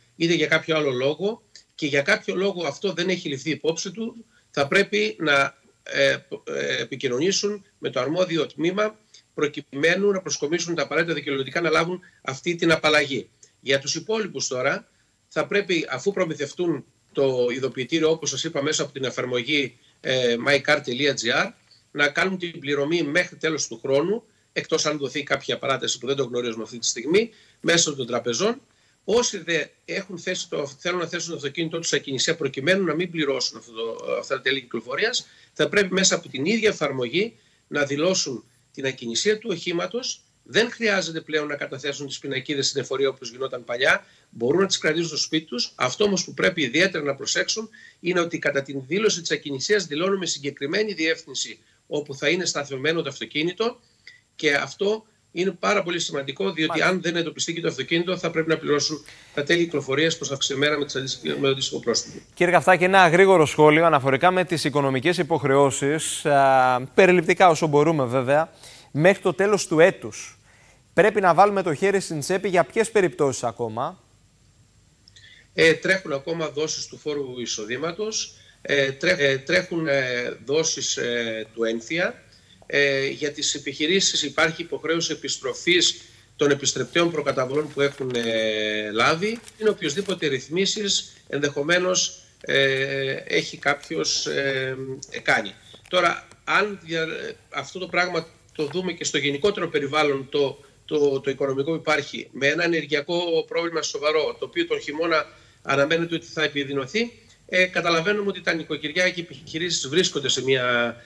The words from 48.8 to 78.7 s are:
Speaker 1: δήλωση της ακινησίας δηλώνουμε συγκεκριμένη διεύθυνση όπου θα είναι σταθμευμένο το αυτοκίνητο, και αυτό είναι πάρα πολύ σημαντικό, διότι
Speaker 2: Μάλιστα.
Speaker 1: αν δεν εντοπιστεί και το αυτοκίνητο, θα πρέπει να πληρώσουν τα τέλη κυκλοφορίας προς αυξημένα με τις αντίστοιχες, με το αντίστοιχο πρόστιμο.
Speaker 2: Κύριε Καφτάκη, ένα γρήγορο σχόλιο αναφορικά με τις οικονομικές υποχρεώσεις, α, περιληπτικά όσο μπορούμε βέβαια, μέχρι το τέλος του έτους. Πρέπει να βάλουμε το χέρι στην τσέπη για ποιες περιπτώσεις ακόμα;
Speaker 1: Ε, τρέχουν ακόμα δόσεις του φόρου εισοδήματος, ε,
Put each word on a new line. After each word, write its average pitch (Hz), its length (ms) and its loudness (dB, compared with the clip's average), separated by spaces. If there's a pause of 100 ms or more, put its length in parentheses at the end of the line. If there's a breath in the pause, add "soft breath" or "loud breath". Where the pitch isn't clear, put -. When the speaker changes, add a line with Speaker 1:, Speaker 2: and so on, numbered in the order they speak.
Speaker 1:
δήλωση 185 340 0
της 165 100 -6
ακινησίας 151 540 -2
δηλώνουμε 180 400 -2
συγκεκριμένη 151 680 -4
διεύθυνση 156 680 -4 (280)
όπου 147 280 -6
θα 147 140 0
είναι 175 160 2
σταθμευμένο 143 560 -2
το 139 80 -4
αυτοκίνητο, 170 680 -4 (560 soft breath)
και 151 180 2
αυτό 196 520 -2 (260)
είναι 180 200 -2
πάρα 196 320 0
πολύ 175 160 -4
σημαντικό, 139 440 -6
διότι 160 260 -2
Speaker 2:
Μάλιστα. 165 200 2
Speaker 1:
αν 185 120 0
δεν 170 140 -2
εντοπιστεί 165 380 -4
και 165 80 -6
το 175 60 0
αυτοκίνητο, 170 500 -2
θα 165 140 -4
πρέπει 160 180 -2
να 156 80 2
πληρώσουν 147 480 -2 (280 loud breath)
τα 143 100 -2
τέλη 170 200 2
κυκλοφορίας 151 540 -2
προς 135 140 -6
αυξημένα 139 460 0
με 143 80 -2
τις 143 100 -8
αντίστοιχες, 135 400 -6
με 139 60 -4
το 139 60 2
αντίστοιχο 135 320 -2
πρόστιμο. - 360 -2 (180)
Speaker 2:
Κύριε 175 200 2
Καφτάκη, 175 300 6
ένα 185 240 8
γρήγορο 180 380 8
σχόλιο 151 400 6
αναφορικά 139 460 6
με 185 140 2
τις 156 180 -2
οικονομικές 143 540 2
υποχρεώσεις, 143 1080 2
α, 131 560 6 (120)
περιληπτικά 180 560 8
όσο 160 180 4
μπορούμε 147 380 4
βέβαια, 135 480 2 (380 loud breath)
μέχρι 175 300 4
το 180 120 2
τέλος 202 340 2
του 156 120 2
έτους. - 600 2 (540 soft breath)
Πρέπει 202 280 4
να 180 120 6
βάλουμε 196 280 6
το 170 120 0
χέρι 190 260 2
στην 160 200 -6
τσέπη 190 300 -2
για 175 140 4
ποιες 220 280 0
περιπτώσεις 151 520 2
ακόμα; 120 600 -6 (1500 soft breath)
Speaker 1:
Ε, 156 200 6
τρέχουν 180 400 0
ακόμα 160 360 -4
δόσεις 151 380 -4
του - 100 -18
φόρου 139 420 -6
εισοδήματος, 143 960 -6 (260 soft breath)
ε, 139 300 0